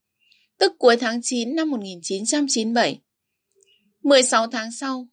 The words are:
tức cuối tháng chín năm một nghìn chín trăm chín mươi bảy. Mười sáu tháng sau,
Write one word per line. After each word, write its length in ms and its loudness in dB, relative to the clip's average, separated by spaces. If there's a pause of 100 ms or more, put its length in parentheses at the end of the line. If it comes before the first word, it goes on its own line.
(600)
tức 180 2
cuối 200 6
tháng 260 -4
chín 320 -4
năm 160 -2
một 80 -2
nghìn 240 -10
chín 220 -6
trăm 240 0
chín 180 -2
mươi 60 -2
bảy. 260 0 (1040)
Mười 200 6
sáu 240 0
tháng 240 -8
sau, 420 -8